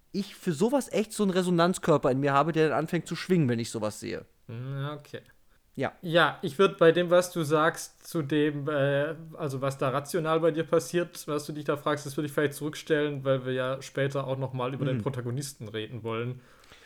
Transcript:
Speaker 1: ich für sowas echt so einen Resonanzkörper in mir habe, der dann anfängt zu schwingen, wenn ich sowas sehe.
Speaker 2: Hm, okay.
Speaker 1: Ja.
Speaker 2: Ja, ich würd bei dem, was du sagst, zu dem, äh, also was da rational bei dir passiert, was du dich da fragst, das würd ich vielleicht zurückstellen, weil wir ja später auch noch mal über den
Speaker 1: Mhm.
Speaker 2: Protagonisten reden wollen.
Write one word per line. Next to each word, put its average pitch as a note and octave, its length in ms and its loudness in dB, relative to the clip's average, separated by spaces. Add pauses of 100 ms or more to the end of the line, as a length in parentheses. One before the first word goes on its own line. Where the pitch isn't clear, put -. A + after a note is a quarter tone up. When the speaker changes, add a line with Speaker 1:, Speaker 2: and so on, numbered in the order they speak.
(120)
Speaker 1:
ich - 240 -6
für - 180 -2
sowas A#3 380 0
echt G#3 200 0
so G#3 120 0
einen F#3+ 80 2
Resonanzkörper F3 800 4
in C3 80 2
mir C#3 140 2
habe, D3 180 4
der D#3 180 4
dann A#2+ 100 0
anfängt E3 280 -2
zu F3 80 -6
schwingen, D#3+ 340 4
wenn A#2 100 2
ich A2+ 120 -6
sowas G#2+ 280 -4
sehe. G2 260 -8 (220)
Speaker 2:
Hm, C3+ 400 -8 (120)
okay. - 220 -14 (540)
Speaker 1:
Ja. C3+ 160 -4 (120)
Speaker 2:
Ja, E3 400 4
ich D#3 160 -2
würd G3 180 4
bei E3 140 8
dem, F3 180 4
was F3 220 4
du E3+ 120 -2
sagst, D#3 640 0
zu E3 140 -4
dem, D3 480 0
äh, C#3+ 460 0 (200)
also C3+ 260 -4
was C3+ 180 -4
da C#3 100 0
rational D#3+ 500 0
bei D#3+ 120 -6
dir D#3 140 -2
passiert, E3+ 640 -2
was D3 200 -4
du E3 60 -8
dich D3 120 -10
da C#3+ 120 0
fragst, C#3+ 280 -2
das C#3 100 -10
würd D3+ 120 -2
ich C#3+ 40 -10
vielleicht C#3+ 220 0
zurückstellen, D3 720 -2
weil C3+ 200 2
wir C3 80 -2
ja B2+ 280 -2
später C#3 460 -4
auch C3 100 -4
noch B2+ 160 -6
mal B2 200 -2
über D3 120 -4
den C3 120 0
Speaker 1:
Mhm. G#2+ 40 -2
Speaker 2:
Protagonisten B2 640 -6
reden A2 360 -8
wollen. A#2 380 -6 (440)